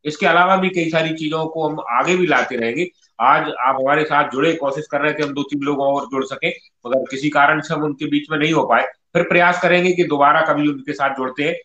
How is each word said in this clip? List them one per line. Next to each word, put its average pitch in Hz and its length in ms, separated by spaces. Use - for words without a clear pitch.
इसके 151 220
अलावा 180 300
भी 185 120
कई 165 220
सारी 160 240
चीजों 160 320
को 160 220
हम 147 120
आगे 139 260
भी 180 100
लाते 123 300
रहेंगे। 120 340
आज 147 220
आप 131 200
हमारे 147 240
साथ 147 260
जुड़े, 147 220
कोशिश 147 340
कर 143 140
रहे 147 120
थे 151 100
हम 139 120
दो 143 80
तीन 143 180
लोग 139 200
और 139 260
जुड़ 135 180
सके, 139 240
मगर 127 240
किसी 135 200
कारण 147 300
से 160 140
हम 151 80
उनके 151 240
बीच 147 240
में 156 80
नहीं 156 140
हो 147 100
पाए। 120 200
फिर - 400
प्रयास 175 400
करेंगे 180 300
कि 175 120
दोबारा 147 360
कभी 147 280
उनके 139 240
साथ 139 180
जुड़ते 131 320
हैं। 170 220